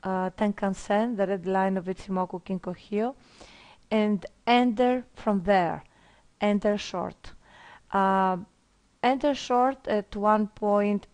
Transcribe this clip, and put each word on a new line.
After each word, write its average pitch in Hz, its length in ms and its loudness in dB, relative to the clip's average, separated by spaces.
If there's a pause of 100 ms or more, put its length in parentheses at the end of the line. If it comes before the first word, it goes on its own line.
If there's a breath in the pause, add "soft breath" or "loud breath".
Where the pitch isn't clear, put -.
uh, 185 300 -4
Tenkan-sen, 208 840 -2
the 190 100 2
red 185 180 -4
line 190 300 0
of 180 100 -4
Ichimoku 185 560 -6
Kinko 185 320 -6
Hyo, 220 420 -4 (760 loud breath)
and 214 340 0 (220)
enter 247 560 2 (100)
from 196 300 -2
there, 175 400 2 (560 soft breath)
enter 208 380 2
short. - 560 -8 (580 loud breath)
Uh, 190 460 2 (680)
enter 269 320 2
short 254 540 0
at 208 260 -2
one 214 320 2
point 208 680 0